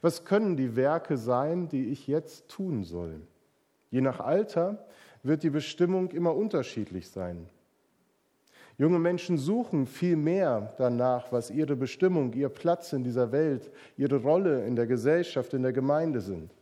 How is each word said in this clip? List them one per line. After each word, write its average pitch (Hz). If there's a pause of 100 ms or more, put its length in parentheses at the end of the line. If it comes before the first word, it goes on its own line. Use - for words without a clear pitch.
Was 165
können 196
die 127
Werke 143
sein, 135
die 135
ich -
jetzt -
tun 165
soll?“ 82 (720)
Je 123
nach 131
Alter 185 (340)
wird 151
die 160
Bestimmung 180
immer 170
unterschiedlich 123
sein. 87 (1300)
Junge 165
Menschen 175
suchen 165
viel 175
mehr 151
danach, 123
was 120
ihre 143
Bestimmung, 135
ihr 135
Platz 170
in 131
dieser 120
Welt, 139 (240)
ihre 139
Rolle 147
in 120
der 117
Gesellschaft, 131
in 131
der 127
Gemeinde 143
sind. 87